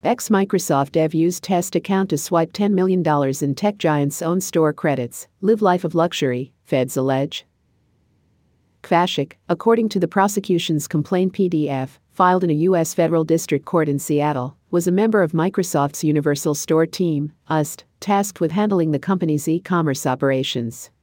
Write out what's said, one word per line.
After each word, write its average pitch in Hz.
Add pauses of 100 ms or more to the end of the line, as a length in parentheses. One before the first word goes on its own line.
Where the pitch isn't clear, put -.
Ex-Microsoft 190
dev 160
used 175
test 180
account 190
to 151
swipe 165
ten 208
million 185
dollars 143
in 143
tech 208
giant's 147
own 175
store 156
credits. 135 (140)
Live 214
life 180
of 160
luxury, 143 (140)
feds 127
allege. 135 (1400)
Kvashik, 180 (140)
according 220
to 202
the 175
prosecution's 190
complaint 185
P 190
D 156
F, 135 (100)
filed 180
in 175
a 151
U 190
S 165
federal 165
district 156
court 160
in 143
Seattle, 143 (140)
was 175
a 180
member 214
of 165
Microsoft's 160
Universal 151
Store 160
team, 156 (160)
ust, 156 (160)
tasked 202
with 156
handling 190
the 143
company's 160
e-commerce 165
operations. 131 (140)